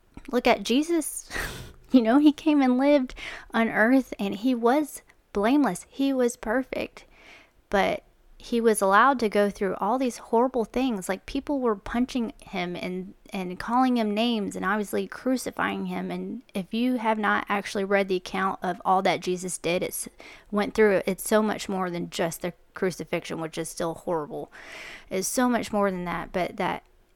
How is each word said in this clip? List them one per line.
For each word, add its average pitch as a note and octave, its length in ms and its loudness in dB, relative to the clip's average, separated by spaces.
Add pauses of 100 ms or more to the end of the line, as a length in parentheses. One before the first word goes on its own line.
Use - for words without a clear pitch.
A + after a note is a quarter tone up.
(300)
look B3 160 0
at A3+ 160 4
Jesus. D4+ 720 -2
<laughs> - 40 -8 (540)
You B3 100 8
know, A3+ 160 6
he D4 120 8
came D4 320 4
and B3 160 4
lived C#4 380 4 (360)
on A3+ 160 2
earth, A#3+ 480 4
and G3+ 200 -4
he B3 180 0
was B3 480 2 (300)
blameless. A3 560 2
He C#4 240 0
was B3 240 0
perfect. - 680 -4 (640)
But F#3+ 360 0 (340)
he - 220 -2
was A3 200 4
allowed G#3+ 380 6
to A3+ 100 0
go G3+ 220 2
through F#3+ 300 -4
all G#3+ 180 0
these B3+ 200 -2
horrible A#3+ 460 0
things. A#3+ 440 -4
Like, G3 180 -6
people C#4 320 -4
were A#3+ 160 0
punching A#3 580 -4 (100)
him F3+ 340 -6
and, F#3 380 -8 (160)
and F#3 280 -8
calling B3 380 2
him G#3+ 180 0
names G#3+ 400 0
and F#3 100 -6
obviously G3+ 440 -2
crucifying G3 760 -4
him. F#3 260 -6
And F#3+ 300 -8 (120)
if F#3+ 180 -6
you B3 260 2
have A3 200 0
not G#3 300 0
actually G3+ 340 -4
read G3 240 2
the F#3+ 80 -2
account F#3+ 480 -2
of F#3 220 -4
all F#3+ 180 4
that E3+ 180 2
Jesus F3+ 380 -4
did, F3 240 0
it's - 260 -6 (440)
went G3+ 220 -2
through, G#3 320 4
it's - 220 -4
so G#3+ 140 4
much - 260 -4
more F#3+ 220 -4
than F3 180 -6
just E3 340 -4
the F3 100 -6 (220)
crucifixion, E3+ 640 -4
which D#3+ 180 -8
is D#3+ 100 -6
still E3 260 -6
horrible. D#3 580 -6 (580)
It's F#3+ 160 -4
so B3 220 0
much A#3+ 240 -2
more G3+ 180 2
than F3+ 140 -6
that, F3 260 -8
but - 260 -4
that D#3+ 280 -4 (320)